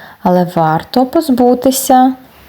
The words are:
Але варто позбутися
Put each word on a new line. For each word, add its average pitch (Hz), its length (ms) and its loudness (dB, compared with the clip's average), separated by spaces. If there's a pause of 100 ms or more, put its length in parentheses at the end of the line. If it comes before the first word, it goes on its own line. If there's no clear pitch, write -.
(240)
Але 180 320 0
варто 165 500 -2
позбутися 254 1080 0 (360)